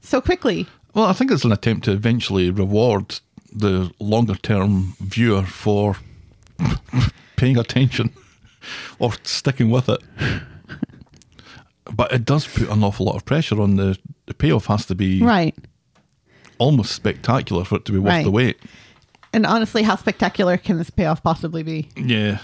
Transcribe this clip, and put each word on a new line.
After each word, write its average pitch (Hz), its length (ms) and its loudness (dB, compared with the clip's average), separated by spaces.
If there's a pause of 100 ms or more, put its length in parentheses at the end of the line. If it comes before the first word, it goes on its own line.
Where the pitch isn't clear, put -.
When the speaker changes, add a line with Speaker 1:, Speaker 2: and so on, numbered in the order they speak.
Speaker 1:
so - 180 -2
quickly. 226 480 -2 (260)
Speaker 2:
Well, 220 120 2
I 185 80 4
think - 180 0
it's 135 140 2
an 113 80 4
attempt 110 320 -2
to 110 80 2
eventually 101 580 0
reward 101 680 0 (320)
the 95 360 0 (120)
longer-term 101 1000 0
viewer 98 440 0
for 101 520 0 (640)
<laughs> - 160 0 (640)
paying 123 200 4
attention 120 520 0 (920)
or 117 140 0 (100)
sticking - 460 0
with 127 180 2
it. - 140 0 (1900)
But 113 180 0
it 123 140 0
does 147 220 0
put - 220 -2
an 107 140 2
awful 101 220 0
lot 101 100 -2
of - 100 -10
pressure 131 360 0
on 101 140 4
the, 98 220 2 (280)
the - 80 -10
payoff 139 320 0
has 104 220 -2
to 90 80 -4
be 95 260 0
Speaker 1:
Right. 208 340 2 (1040)
Speaker 2:
almost 120 360 2
spectacular 98 680 -2
for 98 120 -2
it - 100 -4
to 107 60 -8
be 98 80 2
worth 101 140 2
Speaker 1:
Right. - 120 2
Speaker 2:
the 98 60 2
wait. 113 260 2 (760)
Speaker 1:
And 220 120 2
honestly, 220 380 0
how 208 120 2
spectacular 180 640 0
can 170 200 -2
this 165 120 -6
payoff 156 320 -2
possibly 160 400 -4
be? 156 340 -8
Speaker 2:
Yeah, 107 480 0